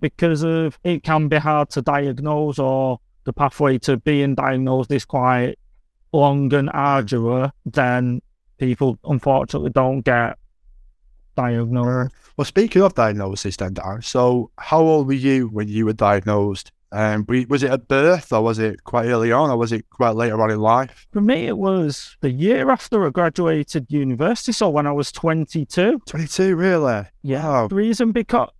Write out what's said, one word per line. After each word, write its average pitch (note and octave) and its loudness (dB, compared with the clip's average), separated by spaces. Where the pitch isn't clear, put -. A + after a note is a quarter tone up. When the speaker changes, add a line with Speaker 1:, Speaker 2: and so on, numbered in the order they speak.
Speaker 1:
because D#3+ 0
of D#3+ -2
it F3 -2
can D#3 2
be D#3 2
hard D3+ 0
to C#3+ -4
diagnose C#3+ -2
or C3 0
the B2 -6
pathway C#3 0
to C3+ 0
being C#3 0
diagnosed C3 0
is C#3+ -2
quite B2+ 0
long C#3 2
and C#3 2
arduous, C3 0
then B2 -2
people B2 0
unfortunately C#3 0
don't C3 0
get A#2+ 0
diagnosed. B2 -2
Speaker 2:
Well, C#3+ -2
speaking G3 2
of F#3+ 4
diagnosis G2+ -2
then, F#2+ -6
Dan, G2 -10
so B2 0
how D#3+ 2
old D#3 4
were C3+ 0
you C3 2
when G#2+ -6
you A2 0
were G#2+ 2
diagnosed? G2+ 0
Um, G#2+ -2
were, B2 2
was C#3 0
it B2+ 0
at C3 -2
birth D3 2
or A2 4
was A2+ 0
it A2 -4
quite A#2 -2
early A#2 2
on C#3+ 4
or A#2+ 0
was A#2 0
it - -4
quite A#2 0
later A2+ 0
on A2 2
in G#2+ -2
life? A#2+ 0
Speaker 1:
For G#3 -2
me, A3 2
it G#3 -4
was F#3 -2
the C#3 -2
year A3 0
after A3 0
I C#3+ 0
graduated D#3+ -2
university, D3 -2
so G3+ 0
when D3 0
I C#3+ -2
was C#3+ -2
twenty-two. E3 0
Speaker 2:
Twenty-two, F3 0
really? D#3 2
Speaker 1:
Yeah. C#3+ -4
Speaker 2:
Wow. B2 2
Speaker 1:
The G3 -6
reason A3+ 0
beca-, A3+ 0